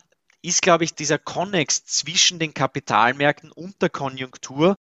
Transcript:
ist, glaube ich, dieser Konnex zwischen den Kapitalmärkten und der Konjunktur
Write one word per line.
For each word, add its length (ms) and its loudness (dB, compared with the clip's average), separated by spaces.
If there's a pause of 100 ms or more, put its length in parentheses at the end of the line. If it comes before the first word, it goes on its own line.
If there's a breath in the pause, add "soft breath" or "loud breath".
(420)
ist, 200 -2
glaube 220 4
ich, 100 -4
dieser 240 -2
Konnex 680 -2
zwischen 520 0
den 160 -4
Kapitalmärkten 960 0
und 320 -12
der 80 2
Konjunktur 840 -2 (120)